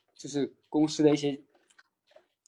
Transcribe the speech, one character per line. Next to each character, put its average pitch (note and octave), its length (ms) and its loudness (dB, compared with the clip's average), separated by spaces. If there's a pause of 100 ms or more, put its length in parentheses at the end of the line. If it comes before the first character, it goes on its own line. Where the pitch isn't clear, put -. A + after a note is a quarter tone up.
(140)
就 - 140 -18
是 C#3 260 -6 (140)
公 D3+ 200 0
司 D3+ 140 -2
的 D3+ 80 6
一 D3 60 4
些， C#3+ 220 -6 (1080)